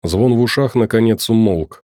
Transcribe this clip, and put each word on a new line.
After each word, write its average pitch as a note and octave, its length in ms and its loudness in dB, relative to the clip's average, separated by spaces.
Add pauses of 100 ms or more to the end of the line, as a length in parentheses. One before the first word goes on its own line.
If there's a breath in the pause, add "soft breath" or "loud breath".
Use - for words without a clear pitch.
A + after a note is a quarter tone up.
Звон A2 320 0
в A#2 60 0
ушах B2 360 -2
наконец A2+ 520 0
умолк. G2+ 580 0